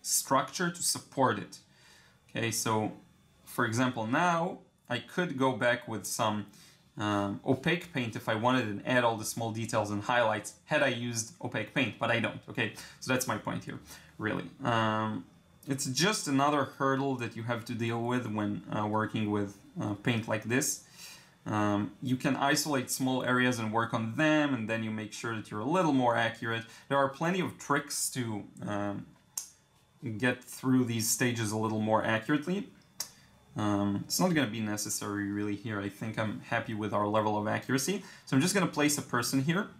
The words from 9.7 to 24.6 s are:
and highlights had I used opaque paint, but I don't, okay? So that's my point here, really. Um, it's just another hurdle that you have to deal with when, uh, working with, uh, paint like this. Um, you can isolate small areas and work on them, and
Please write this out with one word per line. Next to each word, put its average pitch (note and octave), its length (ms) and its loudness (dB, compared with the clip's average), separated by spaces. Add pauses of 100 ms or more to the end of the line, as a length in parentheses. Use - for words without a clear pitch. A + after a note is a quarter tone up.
and G2+ 120 -2
highlights A2 520 2 (100)
had D3+ 180 2
I C#3 60 4
used A#2+ 540 -4
opaque A2+ 320 -4
paint, A#2+ 240 0
but A#2 120 0
I A#2 80 4
don't, G#2+ 300 -2
okay? A2 240 -2 (280)
So B2+ 120 -2
that's B2+ 140 0
my A2+ 100 -2
point - 280 -6
here, - 140 -10 (380)
really. G#2 320 -2 (140)
Um, A2 640 0 (400)
it's C#3 200 -2
just D3+ 420 0
another C#3+ 360 4 (120)
hurdle C3+ 400 2
that A#2 200 -6
you A2+ 80 -8
have A#2 200 -2
to A#2+ 100 -6
deal A#2 280 0
with A#2+ 240 0
when, G#2 440 -2
uh, G#2+ 160 -2
working G#2+ 440 0
with, G#2 260 -2 (240)
uh, G#2 140 -2
paint A2+ 340 -2
like A2 160 0
this. B2 400 0 (640)
Um, G#2 460 2 (100)
you B2+ 160 2
can C3 180 2
isolate C#3+ 540 2
small C3 340 0
areas B2 340 4
and A2 140 -2
work A2+ 220 0
on A2+ 200 -2
them, D3+ 380 4
and A2 160 -2